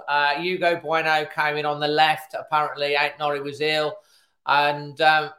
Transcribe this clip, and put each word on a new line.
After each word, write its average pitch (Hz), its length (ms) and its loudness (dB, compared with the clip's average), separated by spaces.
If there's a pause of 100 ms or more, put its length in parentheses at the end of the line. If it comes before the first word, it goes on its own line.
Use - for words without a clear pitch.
Uh, 143 280 2
Hugo 175 440 0
Bueno 156 460 0 (100)
came 151 220 0
in 147 80 -2
on 147 160 -4
the 147 80 0
left. 156 500 2
Apparently, 143 540 -2
Ait 147 260 0
Nori 147 240 -2
was 143 160 -10
ill. 151 380 -2 (480)
And, 147 560 0
um, 156 380 4